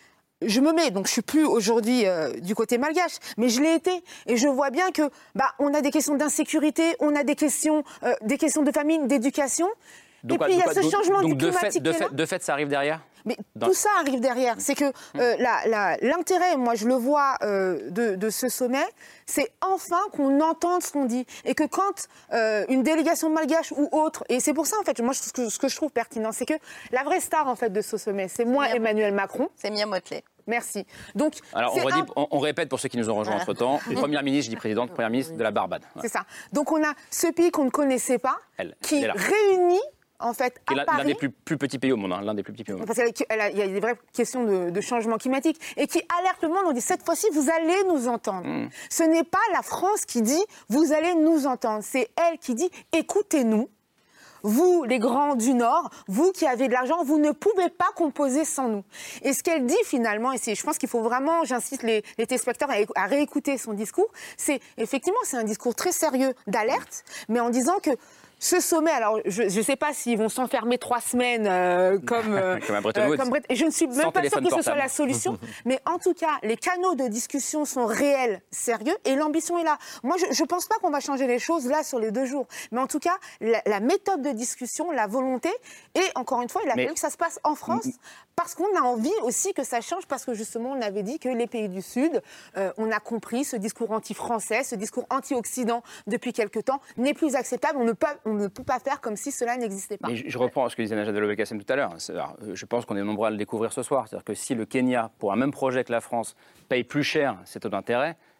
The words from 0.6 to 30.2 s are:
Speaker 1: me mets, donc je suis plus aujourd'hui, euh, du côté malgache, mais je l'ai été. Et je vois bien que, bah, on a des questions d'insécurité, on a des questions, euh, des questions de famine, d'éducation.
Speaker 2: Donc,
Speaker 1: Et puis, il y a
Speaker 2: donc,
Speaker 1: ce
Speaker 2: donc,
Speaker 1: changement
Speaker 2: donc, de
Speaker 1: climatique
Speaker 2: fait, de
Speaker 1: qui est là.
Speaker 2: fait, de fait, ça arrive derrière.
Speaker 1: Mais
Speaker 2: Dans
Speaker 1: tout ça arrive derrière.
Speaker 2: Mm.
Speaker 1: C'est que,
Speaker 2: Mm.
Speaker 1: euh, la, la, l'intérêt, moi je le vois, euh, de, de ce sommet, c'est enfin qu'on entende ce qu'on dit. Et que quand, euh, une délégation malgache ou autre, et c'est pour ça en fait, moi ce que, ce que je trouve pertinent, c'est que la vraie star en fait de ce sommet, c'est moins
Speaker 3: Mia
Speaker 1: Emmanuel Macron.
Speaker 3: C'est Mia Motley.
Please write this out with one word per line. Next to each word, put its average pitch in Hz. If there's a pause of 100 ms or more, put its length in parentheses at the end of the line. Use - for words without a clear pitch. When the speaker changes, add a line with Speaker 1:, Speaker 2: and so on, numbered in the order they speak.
Speaker 1:
me 311
mets, 320
donc 190
je -
suis 226
plus 311
aujourd'hui, 226
euh, 160
du 190
côté 233
malgache, 311 (200)
mais 240
je 233
l'ai 320
été. 339 (220)
Et 240
je 233
vois 277
bien 349
que, 294 (240)
bah, 269
on 285
a 302
des 277
questions 294
d'insécurité, 302
on 294
a 294
des 285
questions, 302 (220)
euh, 240
des 277
questions 302
de 277
famine, 302
d'éducation. 277 (540)
Speaker 2:
Donc, -
Speaker 1:
Et -
puis, 370
il 349
y -
a -
Speaker 2:
donc, -
Speaker 1:
ce 392
Speaker 2:
donc, 320
Speaker 1:
changement 392
Speaker 2:
donc, 311
de 349
Speaker 1:
climatique 349
Speaker 2:
fait, -
de 160
Speaker 1:
qui 165
est 320
là. 285
Speaker 2:
fait, 139
de 156
fait, 180
ça 156
arrive 143
derrière. 143 (260)
Speaker 1:
Mais 226 (180)
Speaker 2:
Dans -
Speaker 1:
tout 370
ça 415 (120)
arrive 269
derrière. 240
Speaker 2:
Mm. -
Speaker 1:
C'est 277
que, 294
Speaker 2:
Mm. 277 (280)
Speaker 1:
euh, 240
la, 220
la, 202
l'intérêt, 349
moi 240
je 214
le 254
vois, 277
euh, 185
de, 208
de 208
ce 254
sommet, 262 (420)
c'est - (100)
enfin 370 (120)
qu'on 277
entende 339
ce -
qu'on 285
dit. 247 (180)
Et 269
que 302
quand, 381 (240)
euh, 220
une 262
délégation 311
malgache 311
ou 294
autre, 311
et 247
c'est 302
pour 294
ça 440
en 381
fait, 254
moi 240
ce -
que, 240
ce -
que 277
je -
trouve 302
pertinent, 220
c'est 233
que 311 (380)
la 254
vraie 311
star 311
en 247
fait 226
de 196
ce 214
sommet, 196
c'est 233
moins 269
Speaker 3:
Mia 233
Speaker 1:
Emmanuel 214
Macron. 202
Speaker 3:
C'est 202
Mia 208
Motley. 185 (240)